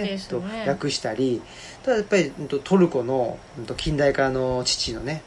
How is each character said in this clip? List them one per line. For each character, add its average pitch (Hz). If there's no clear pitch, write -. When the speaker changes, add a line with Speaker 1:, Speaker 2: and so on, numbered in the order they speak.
Speaker 1:
で 196
す -
ね。 208
Speaker 2:
と、 139
訳 143
し -
た 113
り、 123
た 262
だ 240
や 214
っ -
ぱ 208
り、 151
う 151
ん 143
と、 139
ト 190
ル 185
コ 135
の、 127
う 120
ん 110
と、 123
近 151
代 139
化 135
の 127
父 -
の 113
ね、 147